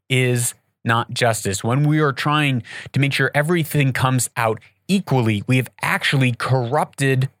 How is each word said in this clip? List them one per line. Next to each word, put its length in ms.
is 460
not 300
justice. 500
When 200
we 160
are 140
trying 500
to 80
make 140
sure 220
everything 580
comes 420
out 240
equally, 580
we 120
have 120
actually 500
corrupted 1000